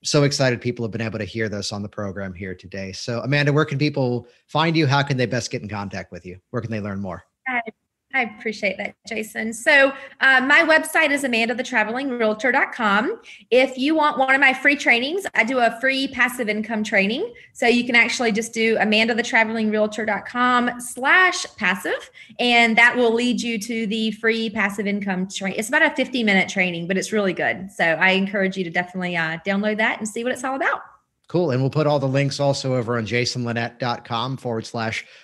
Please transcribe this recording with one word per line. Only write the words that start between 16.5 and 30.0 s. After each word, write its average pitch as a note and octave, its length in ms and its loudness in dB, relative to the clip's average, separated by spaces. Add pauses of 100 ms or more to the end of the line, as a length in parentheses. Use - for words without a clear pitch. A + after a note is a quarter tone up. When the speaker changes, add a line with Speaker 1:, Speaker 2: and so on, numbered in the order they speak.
Speaker 2:
training. A3+ 500 0 (200)
So - 120 -2
you A#3+ 200 4
can B3 100 0
actually A#3 360 2
just A3+ 220 -2
do A3+ 260 2
amanda A3 360 2
the A3 80 -8
traveling A3 480 0
realtor G#3+ 340 -2
dot G3+ 220 -4
com B3 520 0
slash F4 640 2 (120)
passive, G3 540 -4 (280)
and A#3 380 4
that A#3+ 180 6
will A#3+ 180 4
lead A#3+ 280 0
you A#3 180 -4
to A3+ 280 -4
the A3 240 -2
free A3+ 380 -2
passive G3+ 360 -4
income G3 420 -2
tra-, F#3+ 220 -6
it's A3 200 -6
about D4+ 120 2
a D4+ 140 4
fifty B3+ 280 -2
minute F#3+ 240 4
training, F3 400 -2
but F#3+ 100 0
it's - 140 -4
really G3+ 220 0
good. D3 380 -2
So F#3 120 -2
I E3+ 280 4
encourage F#3+ 460 0
you F#3 60 0
to E3+ 60 -8
definitely, F3+ 480 -4
uh, E3 280 -2
download G#3 320 0
that A3+ 200 0
and G#3+ 100 -8